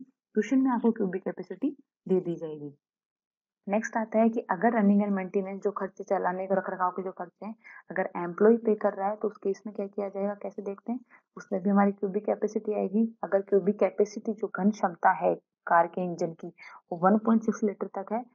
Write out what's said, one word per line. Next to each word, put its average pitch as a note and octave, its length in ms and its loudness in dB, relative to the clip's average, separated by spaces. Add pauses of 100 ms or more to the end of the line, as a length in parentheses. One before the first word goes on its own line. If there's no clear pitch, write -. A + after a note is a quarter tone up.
(360)
क्वेश्चन G#3+ 240 2
में C4 120 2
आपको A#3 220 2
क्यूबिक F#3+ 300 -2
capacity F#3 460 -6 (380)
दे F#3 140 2
दी E3+ 140 -4
जाएगी। D3+ 380 -10 (920)
Next G#3+ 300 -2
आता A3 220 0
है A3+ 100 6
कि A3+ 100 -2 (120)
अगर G3 220 2
running G3+ 280 6
and G#3 100 0
maintenance, F#3+ 500 -4
जो G3+ 100 0
खर्चे G3 340 -8
चलाने F#3 420 -2
के F#3+ 80 2
रख F#3+ 140 0
रखाव F3+ 220 -2
के F#3 120 -8
जो F#3 100 -6
खर्चे F3+ 320 -14
हैं, A3 100 -10 (360)
अगर F3+ 260 -2
employee F3+ 420 4
पे A3+ 180 0
कर G3+ 160 0
रहा F#3+ 160 -2
है G#3+ 60 -4
तो G#3+ 120 -4
उस G3+ 100 -6
केस G3 280 -4
में G#3 100 -10
क्या G3+ 120 -4
किया G3+ 220 -6
जाएगा, G3 260 -4
कैसे G3+ 260 -12
देखते G3+ 300 -8
हैं? B3 80 -4 (380)
उसमें - 260 -6
भी G3+ 60 0
हमारी G3+ 240 4
क्यूबिक G3+ 320 -4
capacity G#3+ 480 -2
आएगी। G3+ 340 0 (160)
अगर G3 200 0
क्यूबिक G3+ 360 2
capacity, G#3 540 0
जो G3+ 160 -6
घन G3 220 2
क्षमता F#3+ 460 0
है E3+ 160 2 (340)
कार F3 200 6
के F3 160 -6
इंजन F3 300 -4
की, E3+ 140 -14
वो - 520 -12
one F#3+ 200 6
point A3+ 240 2
six A3 200 -2
liter G3 320 -2
तक G3 180 -8
है A#3+ 100 -4 (120)